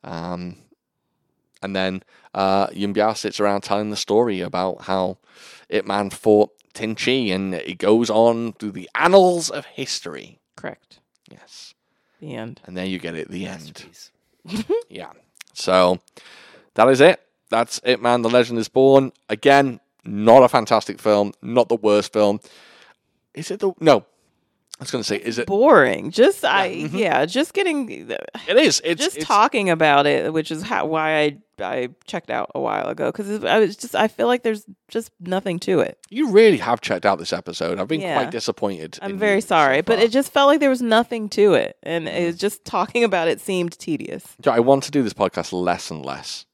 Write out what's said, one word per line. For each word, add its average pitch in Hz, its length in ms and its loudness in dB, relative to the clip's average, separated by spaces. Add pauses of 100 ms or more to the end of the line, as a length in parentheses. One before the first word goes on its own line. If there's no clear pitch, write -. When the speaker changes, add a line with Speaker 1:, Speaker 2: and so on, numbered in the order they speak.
Speaker 1:
Um, 87 540 -10 (1000)
and 98 140 -10
then, 95 280 -4 (320)
uh, 98 380 0
Yun 101 220 -6
Biao 107 220 0
sits - 240 -8
around 101 220 0
telling 107 280 -4
the 104 60 -8
story 104 440 0
about 90 420 -6
how 92 360 -4 (500)
Ip 101 180 -2
Man 101 240 -2
fought 104 400 2 (220)
Tin 113 220 -8
Chi, - 160 -4
and 98 440 -2
it 87 240 -10
goes 110 320 2
on 117 440 2
through 107 180 -10
the 92 220 -16
annals 175 560 4
of 143 160 -10
history. - 720 -12 (180)
Speaker 2:
Correct. - 440 -18 (300)
Speaker 1:
Yes. - 440 -20 (460)
Speaker 2:
The 147 160 -16
end. 113 280 -14
Speaker 1:
And 92 120 -14
there 90 100 -6
you 95 140 -6
get 82 160 -10
it, 78 120 -10
the 92 180 -10
end. 80 280 -16
Speaker 3:
Masterpiece. - 360 -20 (360)
Speaker 2:
<laughs> 226 420 -6
Speaker 1:
Yeah. - 220 -16 (420)
So, 92 460 2 (760)
that 113 140 6
is 131 120 4
it. 165 200 6 (300)
That's 117 320 -2
Ip 120 180 0
Man, 120 220 2
The 113 80 0
Legend 120 280 2
Is 110 100 -4
Born. 135 420 4 (180)
Again, 139 520 4 (240)
not 110 400 6
a 120 40 6
fantastic 110 520 0
film, 101 320 2 (100)
not 120 260 0
the 117 80 0
worst 104 360 0
film. 104 280 0 (960)
Is - 160 -12
it 190 100 -8
the, 190 200 -2
no. 143 200 8 (800)
I 143 40 -16
was - 80 -12
gonna 123 100 -6
say, 104 140 -4
is 113 220 -6
it 120 100 -6
Speaker 2:
Boring. 175 640 2
Just, 269 320 2
Speaker 1:
Yeah, - 100 0
Speaker 2:
I, 190 160 0
Speaker 1:
mm-hmm. 156 260 -10
Speaker 2:
yeah, 151 300 0
just 233 260 -4
getting, 311 380 -4
Speaker 1:
It - 300 -12 (280)
is. 233 360 4
It's, 170 180 -2
Speaker 2:
just 311 140 -4
Speaker 1:
it's 156 100 -8
Speaker 2:
talking 208 440 2
about 151 360 4
it, 147 260 0
which 160 200 -4
is 160 100 -10
how, 226 240 -4
why 156 320 -2
I 151 200 -2 (220)
I 123 280 -6 (180)
checked - 240 -10
out - 240 -6
a 139 60 -6
while 107 280 -4
ago - 240 -6
'cause 202 160 -10
it, 214 160 -8
I - 140 0
was 208 180 0
just, - 180 -16
I 220 140 -2
feel - 180 -4
like 247 160 -2
there's 220 220 -6 (240)
just - 220 -10 (100)
nothing 180 400 -6
to 180 200 0
it. - 180 -4 (120)
Speaker 1:
You 262 200 -2
really 202 280 6
have 117 220 -2
checked 95 260 -6
out 98 120 2
this 85 140 -8
episode. 87 460 -6
I've 98 100 -6
been 160 120 -4
Speaker 2:
Yeah. 175 140 -6
Speaker 1:
quite 127 160 -2
disappointed 101 720 -8
Speaker 2:
I'm 196 100 -10
Speaker 1:
in 196 60 -10
Speaker 2:
very 202 180 2
Speaker 1:
you 196 40 0
so - 80 -12
Speaker 2:
sorry, 147 340 2
but 226 140 0
Speaker 1:
far. 208 80 2
Speaker 2:
it 233 80 2
just 269 200 -2
felt 277 160 4
like 294 120 4
there 285 100 2
was 247 120 -2
nothing 226 480 0
to 202 240 4
it, - 280 -2
and 165 260 -6
it 170 180 -4
was 170 100 -4
Speaker 1:
Mm. - 40 -12
Speaker 2:
just 202 240 -6
talking 214 400 -2
about 180 240 0
it 131 120 -2
seemed 175 380 -6
tedious. - 460 -8 (200)
Speaker 1:
So 143 60 2
I 117 100 2
want 135 240 4
to - 60 -12
do 143 120 0
this 107 120 -4
podcast 90 380 -4
less 90 380 -4
and 76 140 -14
less. 69 500 -12